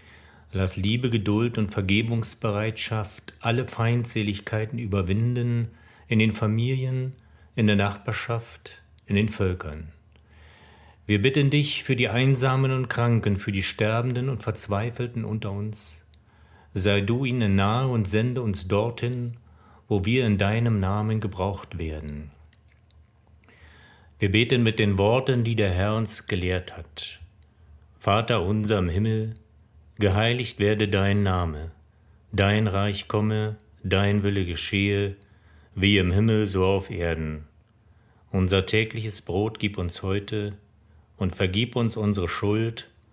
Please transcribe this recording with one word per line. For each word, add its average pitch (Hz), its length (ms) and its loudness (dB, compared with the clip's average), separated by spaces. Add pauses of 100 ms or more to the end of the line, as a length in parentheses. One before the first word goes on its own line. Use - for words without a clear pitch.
(500)
Lass 95 240 0
Liebe, 117 340 0
Geduld 110 480 0
und 104 140 0
Vergebungsbereitschaft 110 1700 -2
alle 117 260 0
Feindseligkeiten 113 1120 -2
überwinden, 117 880 0 (400)
in 110 100 4
den 110 140 4
Familien, 127 800 -2 (420)
in 110 120 4
der 104 100 6
Nachbarschaft, - 1080 -4 (240)
in 101 80 0
den 107 140 2
Völkern. 80 640 -4 (1120)
Wir 104 160 2
bitten 139 280 4
dich 147 340 0
für 131 140 0
die 120 100 2
Einsamen 131 640 2
und 131 160 -2
Kranken, 117 480 2
für 101 160 -6
die 98 120 -2
Sterbenden 120 680 -2
und 117 120 -6
Verzweifelten 117 840 -6
unter 104 260 -6
uns. 104 560 -8 (680)
Sei 101 280 4
du 117 240 0
ihnen 113 320 2
nahe 110 300 2
und 113 200 0
sende 120 340 0
uns 92 280 -4
dorthin, 120 640 -2 (540)
wo 98 160 2
wir 123 200 2
in 104 120 4
deinem 107 420 2
Namen 107 400 0
gebraucht 95 580 -6
werden. 76 540 -8 (1900)
Wir 101 140 0
beten 120 320 4
mit 113 160 2
den 101 180 2
Worten, 120 460 2
die 113 140 0
der 101 140 2
Herr 101 260 0
uns - 300 -2
gelehrt 90 500 -4
hat. - 420 -12 (800)
Vater 113 460 2
unser 104 360 0
im 90 80 0
Himmel, 110 460 -2 (680)
geheiligt 113 600 0
werde 104 280 2
dein 98 340 2
Name. 85 500 -2 (600)
Dein 104 360 2
Reich 101 420 -2
komme, 107 480 -2 (260)
dein 101 400 2
Wille 98 220 0
geschehe, 101 720 -2 (580)
wie 98 220 4
im 90 160 4
Himmel, 107 340 4
so 95 160 2
auf 95 260 2
Erden. 80 540 -4 (880)
Unser 95 340 2
tägliches 110 560 -2
Brot 107 380 -2
gib 101 180 -4
uns 87 240 -4
heute 101 520 -4 (640)
und 92 180 -2
vergib 98 400 0
uns 117 200 0
unsere 101 320 0
Schuld, 110 600 -2 (240)